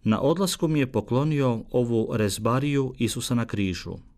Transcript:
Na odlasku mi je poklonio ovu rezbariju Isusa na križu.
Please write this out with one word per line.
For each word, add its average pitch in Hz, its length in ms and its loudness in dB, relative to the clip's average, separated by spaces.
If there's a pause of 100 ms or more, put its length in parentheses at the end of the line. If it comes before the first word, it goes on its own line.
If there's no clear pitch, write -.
Na 107 180 2
odlasku 170 480 0
mi 156 100 2
je 131 140 0
poklonio 127 760 0
ovu 117 420 2
rezbariju 127 880 0
Isusa 120 360 -2
na 117 100 2
križu. 95 500 -2 (240)